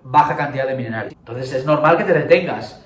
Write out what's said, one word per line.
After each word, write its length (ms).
baja 340
cantidad 300
de 80
minerales. 380
Entonces 380
es 140
normal 320
que 60
te 100
retengas. 720